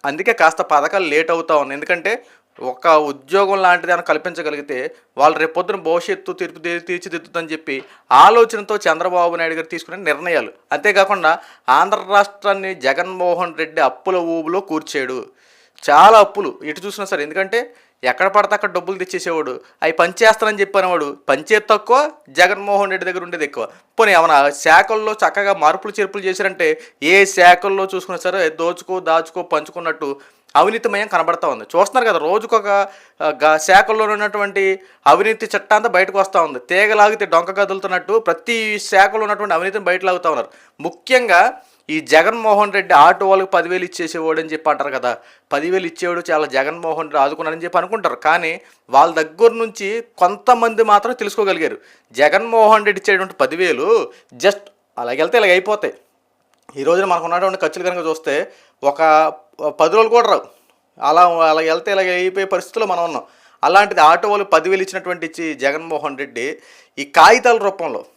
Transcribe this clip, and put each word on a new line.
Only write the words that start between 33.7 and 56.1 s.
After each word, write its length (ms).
ఉన్నటువంటి 760
అవినీతి 400
చట్టం 300
అంతా 120
బయటకు 300
వస్తూ 240
ఉంది. 160
తీగలాగితే 680
డొంక 300
కదులుతున్నట్టు 600
ప్రతి 600
శాఖలో 440
ఉన్నటువంటి 320
అవినీతిని 300
బయట 200
లాగుతా 260
ఉన్నారు. 180
ముఖ్యంగా 720
ఈ 100
జగన్మోహన్ 720
రెడ్డి 220
ఆటో 340
వాళ్ళకి 220
పదివేలు 340
ఇచ్చేసేవాడు 560
అని 80
చెప్పి 220
అంటారు 200
కదా, 260
పదివేలు 340
ఇచ్చేవాడు, 440
చాలా 160
జగన్మోహన్ 540
రెడ్డి 180
ఆదుకున్నాడని 460
చెప్పి 140
అనుకుంటారు. 360
కానీ 460
వాళ్ళ 240
దగ్గర 360
నుంచి 540
కొంతమంది 640
మాత్రం 280
తెలుసుకోగలిగారు. 680
జగన్మోహన్ 720
రెడ్డి 220
ఇచ్చేటువంటి 280
పదివేలు 800
just 240
అలాగెళ్తే 400
ఇలాగ 120
అయిపోతాయి. 440